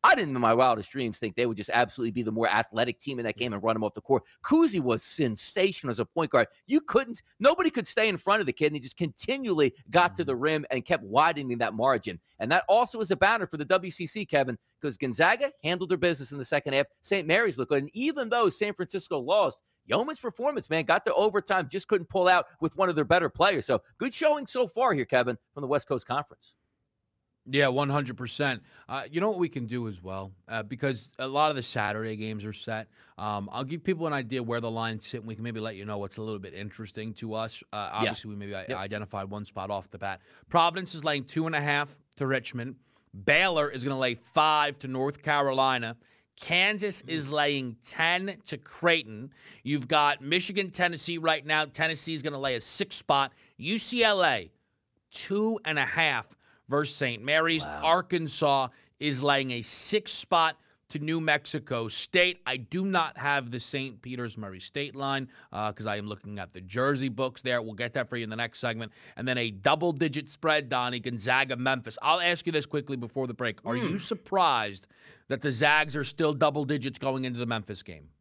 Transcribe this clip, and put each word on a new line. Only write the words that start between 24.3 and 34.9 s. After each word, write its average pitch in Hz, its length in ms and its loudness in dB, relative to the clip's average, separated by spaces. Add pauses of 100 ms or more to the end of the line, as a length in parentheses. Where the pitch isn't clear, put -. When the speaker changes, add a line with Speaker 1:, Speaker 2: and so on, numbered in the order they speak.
Speaker 1:
so 254 200 0
far 233 260 2
here, 131 120 0
Kevin, 123 320 2 (160)
from 143 80 -10
the 135 60 -6
West 139 200 0
Coast 127 200 -2
Conference. - 480 -6 (920)
Speaker 2:
Yeah, 139 200 4
one 135 240 2
hundred 131 260 -2
percent. 123 460 -4 (260)
Uh, 131 220 -6
you 165 100 -2
know 214 80 2
what 202 80 -4
we 175 120 0
can 123 180 -8
do 120 200 -6
as 95 140 -10
well, 95 300 -10 (160)
uh, 113 160 -4
because 123 560 -6
a 131 80 -6
lot 147 240 2
of 143 40 -2
the 131 60 -4
Saturday 110 540 -2
games 107 280 -8
are 107 100 -10
set. 110 340 -8 (320)
Um, 104 320 -4
I'll 127 120 -6
give 147 200 -8
people 165 240 -2
an 151 60 -2
idea 127 280 -4
where 117 180 -2
the 117 120 -4
lines 113 340 -4